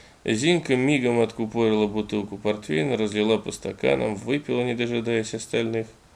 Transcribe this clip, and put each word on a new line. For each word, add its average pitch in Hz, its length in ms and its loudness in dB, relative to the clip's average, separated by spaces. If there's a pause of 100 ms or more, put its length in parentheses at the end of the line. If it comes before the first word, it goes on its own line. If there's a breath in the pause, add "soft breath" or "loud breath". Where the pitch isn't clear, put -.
(240 soft breath)
Зинка 139 500 2
мигом 127 460 2
откупорила 110 640 2
бутылку 104 500 -4
портвейна, 120 600 -2
разлила 107 420 2
по - 140 -8
стаканам, 120 640 -2
выпила, 123 460 -2
не 123 120 -2
дожидаясь 117 580 -2
остальных. 113 540 -4 (300)